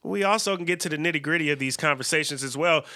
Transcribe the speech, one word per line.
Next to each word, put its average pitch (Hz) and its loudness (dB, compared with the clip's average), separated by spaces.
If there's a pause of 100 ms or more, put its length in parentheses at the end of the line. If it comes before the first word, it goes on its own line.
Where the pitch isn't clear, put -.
we 196 -2
also 202 2
can 175 -6
get 175 0
to 175 -4
the 156 -2
nitty-gritty 156 0
of 143 0
these 131 -2
conversations 147 0
as 131 -6
well. 160 2 (100)